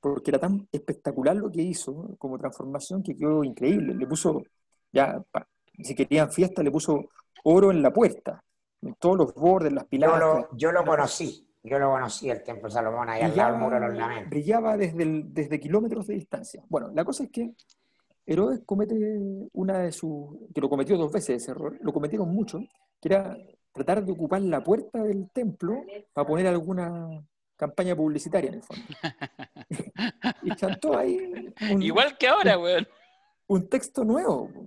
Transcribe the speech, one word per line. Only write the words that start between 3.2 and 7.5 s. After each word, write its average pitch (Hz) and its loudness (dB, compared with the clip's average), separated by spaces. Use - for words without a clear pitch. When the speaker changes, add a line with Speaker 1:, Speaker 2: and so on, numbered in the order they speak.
Speaker 1:
increíble. 143 0
Le 127 -4
puso, 160 -2
ya, - 2
pa-, - -6
si 139 -8
querían 147 2
fiesta, 180 0
le 147 2
puso 151 0
oro 190 8